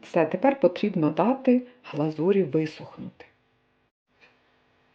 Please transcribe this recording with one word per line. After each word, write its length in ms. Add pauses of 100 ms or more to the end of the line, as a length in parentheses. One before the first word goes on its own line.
Все, 240
тепер 340
потрібно 500
дати 520 (300)
глазурі 500
висохнути. 840 (1700)